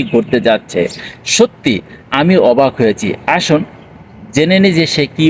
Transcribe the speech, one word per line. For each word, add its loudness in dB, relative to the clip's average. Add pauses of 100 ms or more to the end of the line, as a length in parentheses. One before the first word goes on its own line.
(120)
ঘটতে 0 (100)
যাচ্ছে। -2 (560)
সত্যি 0 (440)
আমি 2 (160)
অবাক 2 (100)
হয়েছি। 0 (300)
আসুন 0 (720)
জেনে 2
নিই 2
যে 2 (100)
সে 0 (120)
কি 0